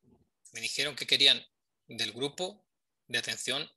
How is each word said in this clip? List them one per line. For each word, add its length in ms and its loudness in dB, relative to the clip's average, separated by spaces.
Me 80 -12
dijeron 360 -4
que 100 -6
querían 400 6
del 240 -6
grupo 540 -6
de 120 -2
atención 580 -4